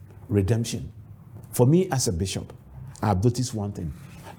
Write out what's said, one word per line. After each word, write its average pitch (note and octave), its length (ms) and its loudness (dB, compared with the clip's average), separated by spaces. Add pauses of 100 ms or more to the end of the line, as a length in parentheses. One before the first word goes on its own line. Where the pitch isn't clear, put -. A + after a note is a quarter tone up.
(300)
redemption. A2+ 640 0 (580)
For B2 140 6
me F3 240 6
as C3 200 0
a - 20 2
bishop, F#2 400 -4 (500)
I G#2+ 60 2
have F#2 160 4
noticed B2 300 2
one G2+ 180 -4
thing. F2 220 -8 (460)